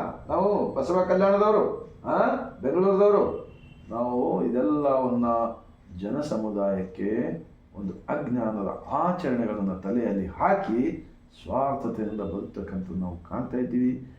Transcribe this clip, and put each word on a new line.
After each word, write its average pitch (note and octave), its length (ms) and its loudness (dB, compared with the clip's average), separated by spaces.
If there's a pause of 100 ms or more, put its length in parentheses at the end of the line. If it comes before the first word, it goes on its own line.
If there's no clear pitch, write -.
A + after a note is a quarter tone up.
(280)
ನಾವು F3 460 0
ಬಸವ F3 340 2
ಕಲ್ಯಾಣದವರು, G3 840 4 (100)
ಆ, D#3 140 0 (440)
ಬೆಂಗಳೂರದವರು? G3 840 4 (420)
ನಾವು B2 540 0
ಇದೆಲ್ಲವನ್ನ C3 800 2 (720)
ಜನ A2 220 -4
ಸಮುದಾಯಕ್ಕೆ G#2 1200 -2 (340)
ಒಂದು G2 160 -6
ಅಜ್ಞಾನದ A2 1000 -2
ಆಚರಣೆಗಳನ್ನ A#2+ 840 0
ತಲೆಯಲ್ಲಿ G2 540 0
ಹಾಕಿ E3 840 0 (320)
ಸ್ವಾರ್ಥತೆಯಿಂದ G#2+ 760 -2
ಬದುಕ್ತಕ್ಕಂಥದ್ದು F#2+ 760 -6
ನಾವು F2+ 220 -4
ಕಾಣ್ತಾ B2 400 -6
ಇದ್ದೀವಿ. B2 640 0